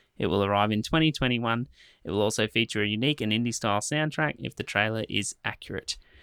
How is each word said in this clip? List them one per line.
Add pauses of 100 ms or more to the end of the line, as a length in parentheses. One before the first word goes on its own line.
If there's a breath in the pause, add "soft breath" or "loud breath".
(160 soft breath)
It
will
arrive
in
twenty
twenty-one. (360 soft breath)
It
will
also
feature
a
unique
and
indie
style
soundtrack
if
the
trailer
is
accurate. (260 loud breath)